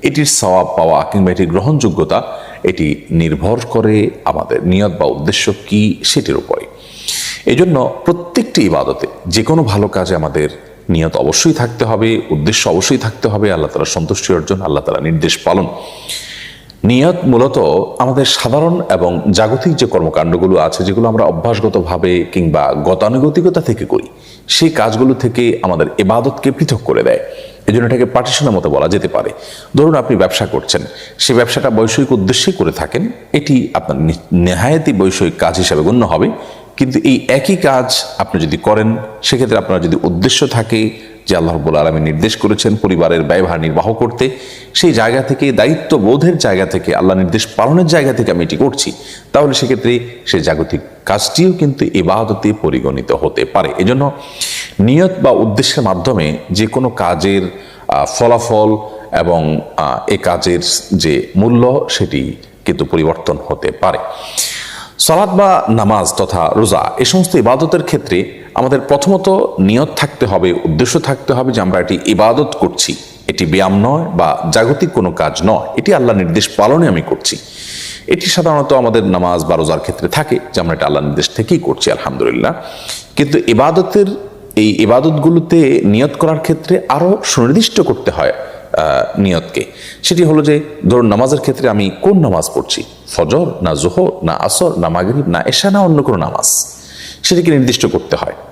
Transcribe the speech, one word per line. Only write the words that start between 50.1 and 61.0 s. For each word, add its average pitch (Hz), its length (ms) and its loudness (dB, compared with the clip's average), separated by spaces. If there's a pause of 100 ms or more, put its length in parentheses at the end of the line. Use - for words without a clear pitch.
সেই 92 140 0
জাগতিক 80 400 -2 (240)
কাজটিও 170 480 0
কিন্তু 151 320 0
ইবাদতে 104 680 0
পরিগণিত 67 600 -2
হতে - 320 -2
পারে। 78 340 -2
এজন্য 131 340 0 (680)
নিয়ত 151 320 4 (100)
বা 139 80 6
উদ্দেশ্যের 113 540 0
মাধ্যমে 90 540 0 (120)
যে 104 160 2
কোনো 127 220 0
কাজের, 95 540 0 (460)
আহ, - 180 0 (120)
ফলাফল 113 580 2 (400)
এবং, 82 440 0 (160)
আহ, 71 360 -2
এ 104 40 0
কাজের 87 420 0 (340)
যে 78 340 0 (100)